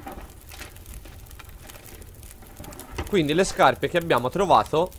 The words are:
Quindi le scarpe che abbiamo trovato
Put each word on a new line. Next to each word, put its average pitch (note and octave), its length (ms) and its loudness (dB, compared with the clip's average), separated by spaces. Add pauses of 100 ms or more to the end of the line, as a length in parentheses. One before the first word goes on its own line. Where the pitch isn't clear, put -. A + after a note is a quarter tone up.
(3000)
Quindi D#3 220 2
le F#3 100 4
scarpe C#3 460 4
che F3 80 2
abbiamo C3 320 2
trovato E3 680 4